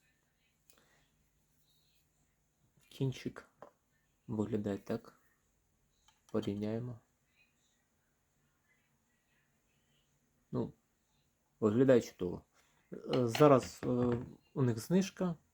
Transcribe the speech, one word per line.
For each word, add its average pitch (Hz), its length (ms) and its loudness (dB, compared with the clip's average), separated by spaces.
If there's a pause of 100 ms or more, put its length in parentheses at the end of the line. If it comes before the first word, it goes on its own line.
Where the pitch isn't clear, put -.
(3000)
Кінчик - 600 -8 (800)
виглядає 104 500 -2
так. - 440 -10 (1040)
Порівняємо. 110 720 -6 (3500)
Ну, 123 220 -4 (840)
виглядає 120 420 6
чудово. - 400 -8 (520)
Е, - 340 -2
зараз, 127 560 4
е, 139 40 -4 (680)
у - 80 -2
них 120 180 0
знижка. 185 560 -2 (180)